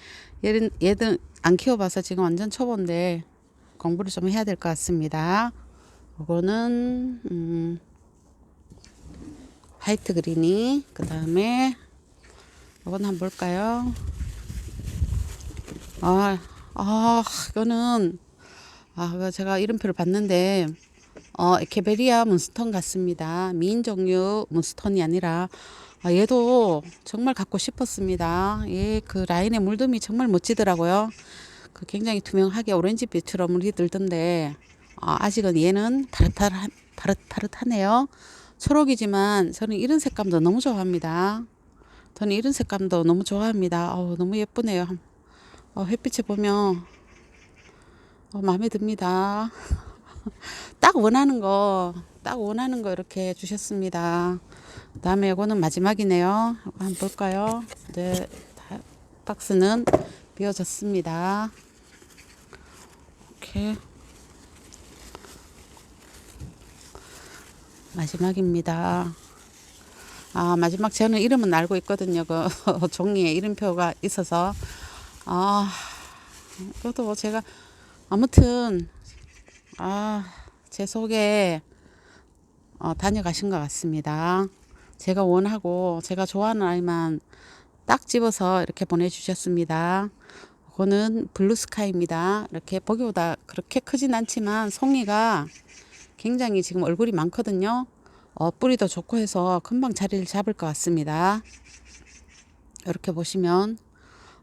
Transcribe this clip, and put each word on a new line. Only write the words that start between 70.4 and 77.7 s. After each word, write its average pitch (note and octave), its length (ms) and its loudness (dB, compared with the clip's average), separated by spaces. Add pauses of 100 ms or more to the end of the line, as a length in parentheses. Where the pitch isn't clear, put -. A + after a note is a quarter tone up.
마지막 F3+ 360 2
저는 A3 280 2
이름은 A3+ 340 4
알고 F3 240 2
있거든요. F3+ 460 -2
그 E3 240 -2 (220)
<laughs> E3 220 0
종이에 F#3+ 420 0
이름표가 F3+ 680 -2
있어서. F#3 500 -2 (720)
아, G3 460 0 (1080)
그것도 A#3+ 260 -6
뭐 G#3 120 -2
제가 G#3+ 260 -4 (680)